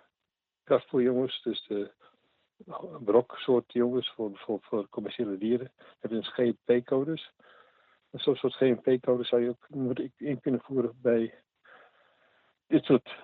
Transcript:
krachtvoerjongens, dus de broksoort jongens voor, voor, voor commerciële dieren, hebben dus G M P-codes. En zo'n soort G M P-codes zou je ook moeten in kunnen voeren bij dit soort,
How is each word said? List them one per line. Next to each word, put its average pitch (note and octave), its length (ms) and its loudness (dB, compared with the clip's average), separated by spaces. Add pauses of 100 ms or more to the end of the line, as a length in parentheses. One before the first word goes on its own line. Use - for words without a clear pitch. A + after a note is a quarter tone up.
(640)
krachtvoerjongens, B2+ 800 0
dus A2 240 -6
de G2+ 240 -4 (1080)
broksoort A#2+ 720 2
jongens B2 420 -2
voor, G#2+ 200 -6
voor, G2+ 280 -6
voor G#2 260 -6
commerciële G#2 500 -6
dieren, A#2+ 340 -2 (280)
hebben A2 180 -4
dus - 140 -8
G - 40 -18
M A#2+ 160 2 (120)
P-codes. C3+ 680 0 (800)
En C3 80 -14
zo'n C#3 180 0
soort - 180 -2
G - 60 -2
M C3 360 4
P-codes B2 320 0
zou A#2+ 140 2
je A#2+ 60 0
ook - 200 -8
moeten C3 480 -4
in C3 240 -6
kunnen B2+ 200 -2
voeren B2 420 -4
bij A#2 320 2 (1300)
dit - 180 2
soort, - 400 2